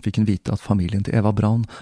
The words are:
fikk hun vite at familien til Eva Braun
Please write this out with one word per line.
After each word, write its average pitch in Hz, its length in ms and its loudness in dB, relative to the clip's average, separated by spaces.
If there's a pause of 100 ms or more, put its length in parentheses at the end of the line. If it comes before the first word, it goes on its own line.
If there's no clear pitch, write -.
fikk 107 160 0
hun 107 80 2
vite - 240 -2
at 101 80 -2
familien 98 400 0
til - 160 0
Eva 107 160 2
Braun 107 320 2 (160)